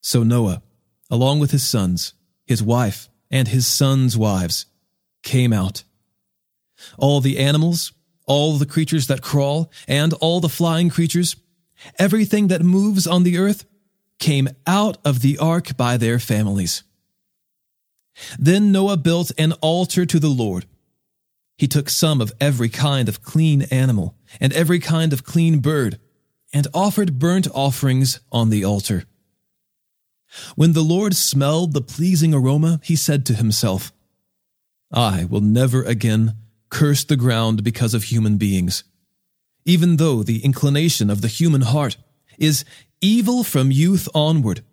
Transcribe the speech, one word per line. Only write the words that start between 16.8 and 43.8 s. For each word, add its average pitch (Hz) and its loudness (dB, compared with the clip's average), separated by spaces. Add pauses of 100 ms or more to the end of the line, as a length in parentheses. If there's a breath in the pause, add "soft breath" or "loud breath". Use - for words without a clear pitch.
Then 196 4
Noah 196 2
built 170 0
an 160 2
altar 175 0
to 165 0
the 151 0
Lord. 107 -2 (880)
He 143 0
took 143 -2
some 156 0
of 107 -4
every 127 0
kind 131 -2
of - -8
clean 156 2
animal 127 -2 (240 loud breath)
and 135 0
every 170 0
kind 160 -2
of 131 -4
clean 165 2
bird, 131 -2 (540)
and 143 0
offered 190 0
burnt 180 0
offerings 135 0 (120)
on 117 2
the 104 0
altar. 98 -2 (1500 loud breath)
When 160 4
the 160 2
Lord 180 0
smelled 147 0
the 139 -2
pleasing 160 0
aroma, 147 2
he 165 0
said 143 -2
to 117 0
himself, 104 -2 (960)
"I 101 0
will 101 -2
never 120 2
again 110 0 (340)
curse 147 0
the 151 0
ground 113 0
because 113 -2
of 110 -2
human 110 0
beings, 95 -2 (800)
even 170 2
though 139 0
the 113 -4
inclination 143 0
of 101 -2
the 117 -2
human 151 0
heart 127 0 (420 soft breath)
is 151 0 (340 loud breath)
evil 226 2
from 135 0
youth 165 2